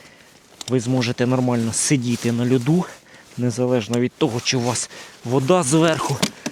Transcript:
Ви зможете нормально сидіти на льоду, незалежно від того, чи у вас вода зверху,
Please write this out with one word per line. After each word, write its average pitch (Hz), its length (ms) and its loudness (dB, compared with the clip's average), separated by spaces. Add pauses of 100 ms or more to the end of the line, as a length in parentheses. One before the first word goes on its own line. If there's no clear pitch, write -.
(680)
Ви 127 120 2
зможете 123 460 0
нормально 123 460 0
сидіти 120 600 0
на 120 220 2
льоду, 147 300 2 (520)
незалежно 120 640 0
від 123 120 0
того, 123 280 -2
чи - 160 -2
у 127 40 0
вас 117 300 -2 (340)
вода 135 380 2
зверху, 156 540 2 (360)